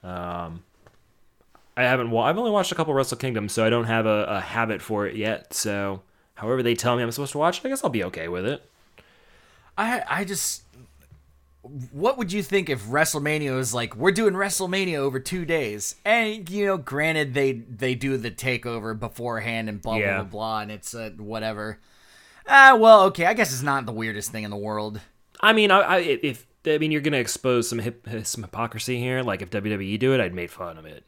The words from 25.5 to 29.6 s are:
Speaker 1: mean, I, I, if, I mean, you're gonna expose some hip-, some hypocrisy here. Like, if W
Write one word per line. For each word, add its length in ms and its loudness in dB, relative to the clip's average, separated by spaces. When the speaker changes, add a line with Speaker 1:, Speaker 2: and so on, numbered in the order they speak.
Speaker 1:
mean, 180 6
I, 100 8
I, 180 2
if, 480 -2
I 120 2
mean, 140 0
you're 100 0
gonna 160 0
expose 520 0
some 100 -4
hip-, 280 -8
some 200 -6
hypocrisy 560 -6
here. 240 -2
Like, 180 -2
if 80 -10
W 240 -2